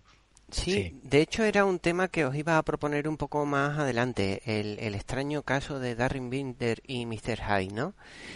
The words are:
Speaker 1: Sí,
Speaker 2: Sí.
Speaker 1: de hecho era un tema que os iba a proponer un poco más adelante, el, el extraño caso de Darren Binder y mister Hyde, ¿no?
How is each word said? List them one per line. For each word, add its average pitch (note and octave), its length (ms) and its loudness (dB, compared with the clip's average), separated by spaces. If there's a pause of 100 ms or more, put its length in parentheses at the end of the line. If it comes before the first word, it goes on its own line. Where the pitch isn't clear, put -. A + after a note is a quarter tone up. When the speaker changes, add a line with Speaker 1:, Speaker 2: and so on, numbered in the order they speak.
(500)
Speaker 1:
Sí, - 220 -2
Speaker 2:
Sí. D#3+ 300 -2
Speaker 1:
de C#3 200 4
hecho A3+ 200 0
era G3+ 220 4
un F#3 160 2
tema F3 280 2
que D#3+ 160 0
os C3 120 -2
iba D#3 200 2
a D#3 60 6
proponer D3 460 0
un D#3 80 -2
poco D3 300 0
más C#3+ 320 0
adelante, A#2 640 0
el, G#2+ 340 -2
el A2 160 -4
extraño C3+ 480 -4
caso C#3 380 -2
de B2 160 -4
Darren B2+ 340 -2
Binder B2 560 -2
y B2 180 -4
mister A2+ 360 -4
Hyde, G2 340 0
¿no? D3 200 -2 (420)